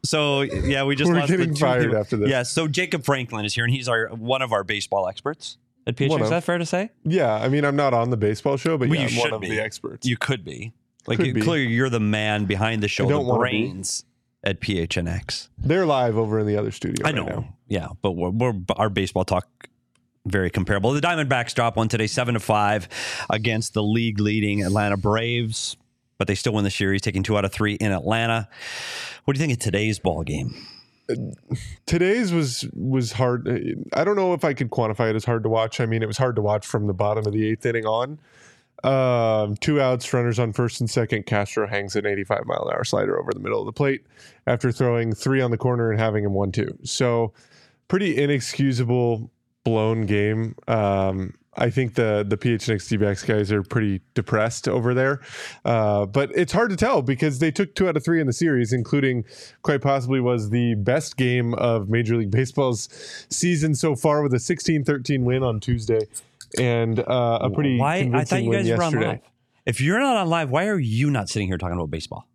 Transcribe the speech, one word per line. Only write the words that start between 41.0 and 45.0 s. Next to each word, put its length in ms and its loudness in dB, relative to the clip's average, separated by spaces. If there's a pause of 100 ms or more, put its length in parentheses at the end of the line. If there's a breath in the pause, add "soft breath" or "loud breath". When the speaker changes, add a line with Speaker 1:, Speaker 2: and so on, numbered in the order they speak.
Speaker 2:
Castro 400 0
hangs 300 -4
an 100 0
eighty-five 400 -2
mile 220 -4
an 80 -2
hour 80 -2
slider 340 0
over 140 -4
the 80 -6
middle 180 -4
of 80 -6
the 60 -10
plate 320 0 (420 loud breath)
after 240 0
throwing 440 0